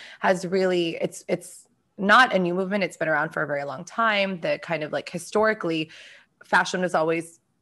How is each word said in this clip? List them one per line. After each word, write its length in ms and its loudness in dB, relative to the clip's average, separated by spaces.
has 220 2
really, 520 0
it's, 320 -6
it's 400 -8
not 340 6
a 60 4
new 160 0
movement. 280 -2
It's 140 -4
been 100 -2
around 220 0
for 140 -4
a 40 -2
very 160 -4
long 220 -10
time. 560 0
The 220 -2
kind 180 -4
of, 100 -6
like, 160 -4
historically, 840 -2
fashion 380 2
was 140 0
always, 460 -2